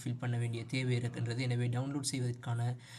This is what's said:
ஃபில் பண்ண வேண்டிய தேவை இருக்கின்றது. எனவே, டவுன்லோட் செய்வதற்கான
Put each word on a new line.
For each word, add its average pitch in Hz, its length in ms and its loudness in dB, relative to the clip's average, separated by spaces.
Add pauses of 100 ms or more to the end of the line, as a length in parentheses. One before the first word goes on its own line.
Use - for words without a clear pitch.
ஃபில் 123 140 0
பண்ண 120 180 0
வேண்டிய 117 280 0
தேவை 127 320 2
இருக்கின்றது. 117 460 0
எனவே, 120 260 2
டவுன்லோட் 135 440 0
செய்வதற்கான 120 640 0 (220)